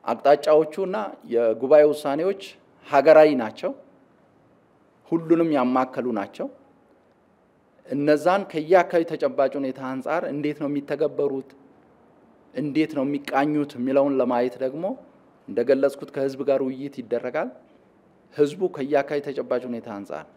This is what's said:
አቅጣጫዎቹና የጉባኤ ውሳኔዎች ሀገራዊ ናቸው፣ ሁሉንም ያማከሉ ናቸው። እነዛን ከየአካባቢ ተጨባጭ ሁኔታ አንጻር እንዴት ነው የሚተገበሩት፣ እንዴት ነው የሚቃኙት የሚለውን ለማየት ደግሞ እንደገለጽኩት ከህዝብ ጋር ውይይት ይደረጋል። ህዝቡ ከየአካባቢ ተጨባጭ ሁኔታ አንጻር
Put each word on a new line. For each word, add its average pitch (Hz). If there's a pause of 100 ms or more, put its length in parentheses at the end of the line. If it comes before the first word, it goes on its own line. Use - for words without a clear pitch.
አቅጣጫዎቹና 156 (320)
የጉባኤ 117
ውሳኔዎች 151 (460)
ሀገራዊ 151
ናቸው፣ 123 (1400)
ሁሉንም 165
ያማከሉ 131
ናቸው። 101 (1400)
እነዛን 151
ከየአካባቢ 170
ተጨባጭ 139
ሁኔታ 135
አንጻር 131
እንዴት 147
ነው 147
የሚተገበሩት፣ 143 (1040)
እንዴት 151
ነው 143
የሚቃኙት 143
የሚለውን 135
ለማየት 123
ደግሞ 139 (640)
እንደገለጽኩት 135
ከህዝብ 135
ጋር 135
ውይይት 131
ይደረጋል። 127 (840)
ህዝቡ 147 (100)
ከየአካባቢ 143
ተጨባጭ 127
ሁኔታ 120
አንጻር 80 (100)